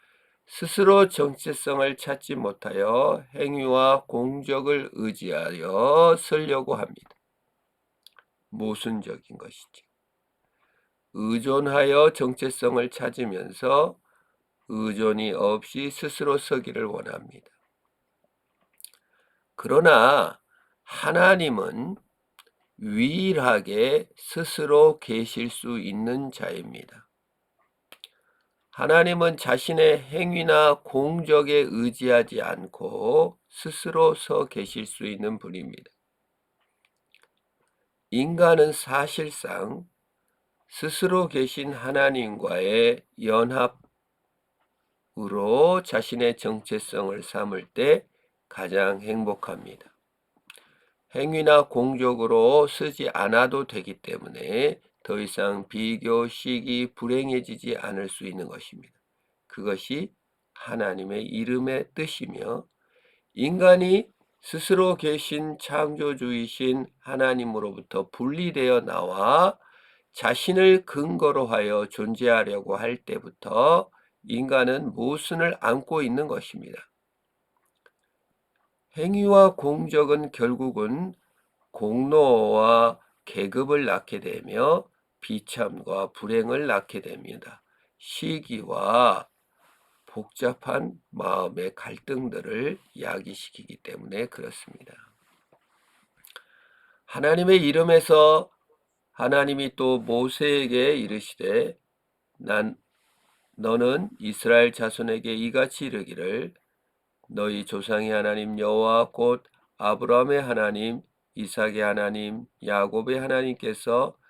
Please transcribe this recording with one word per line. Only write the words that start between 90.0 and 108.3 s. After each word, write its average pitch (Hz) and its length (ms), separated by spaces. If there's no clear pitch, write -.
복잡한 - 920
마음의 92 640
갈등들을 127 1040
야기시키기 - 760
때문에 - 500
그렇습니다. - 640
하나님의 170 540
이름에서 160 920
하나님이 139 640
또 127 220
모세에게 127 960
이르시되, 107 840
"난, 107 380
너는 120 520
이스라엘 117 540
자손에게 113 640
이같이 131 520
이르기를, 107 680
너희 104 360
조상의 107 460
하나님 107 480